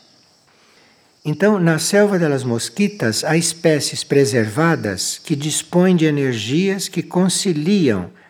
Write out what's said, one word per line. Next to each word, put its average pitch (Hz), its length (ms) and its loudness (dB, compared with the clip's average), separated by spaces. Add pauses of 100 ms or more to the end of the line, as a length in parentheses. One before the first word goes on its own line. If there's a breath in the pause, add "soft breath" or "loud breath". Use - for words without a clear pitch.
(1200 soft breath)
Então, 190 360 2
na 165 180 2
selva 202 400 2
de 165 80 0
las 135 160 0
Mosquitas, 120 800 -2
há 160 140 0
espécies 156 640 0
preservadas 127 1200 0
que 147 140 -4
dispõem 175 580 0
de 160 100 2
energias 143 840 -2
que - 140 -6
conciliam 170 1080 0 (180 loud breath)